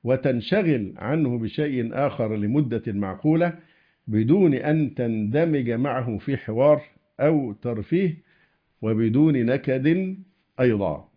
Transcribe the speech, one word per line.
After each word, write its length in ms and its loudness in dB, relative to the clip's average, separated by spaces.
وتنشغل 920 0
عنه 420 -2
بشيء 540 -4
آخر 440 -2
لمدة 500 0
معقولة، 720 -2
بدون 480 4
أن 400 0
تندمج 760 0
معه 480 -2
في 180 -4
حوار 460 2
أو 320 2
ترفيه، 640 -2
وبدون 640 2
نكد 720 0
أيضًا. 560 0